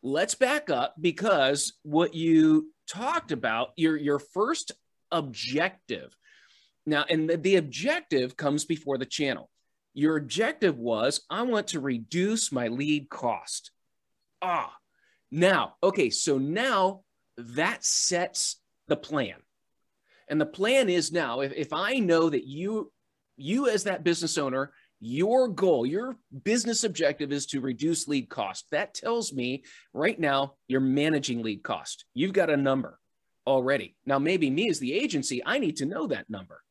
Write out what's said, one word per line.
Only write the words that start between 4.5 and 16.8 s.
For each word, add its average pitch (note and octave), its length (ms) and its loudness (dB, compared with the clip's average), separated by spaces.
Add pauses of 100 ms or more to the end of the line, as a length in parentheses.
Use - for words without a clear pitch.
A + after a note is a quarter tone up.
objective. C3+ 1040 -4 (680)
Now, D3 240 2
and D#3+ 200 2
the, E3+ 80 2
the F#3 180 4
objective D3+ 800 0
comes D3 300 -2
before C#3 320 -4
the B2+ 80 -4
channel. C3+ 440 -4 (440)
Your D#3 240 2
objective E3+ 600 0
was, A#2 520 0
"I G3 140 -4
want A3 240 0
to D#3+ 120 -4
reduce C#3+ 720 -2
my B2 160 -2
lead C#3+ 420 -2
cost." - 600 -6 (720)
Ah, E3 340 -2 (560)
now, D#3+ 500 2
okay, F3 280 2
so C#3 280 0
now F#3+ 680 0 (340)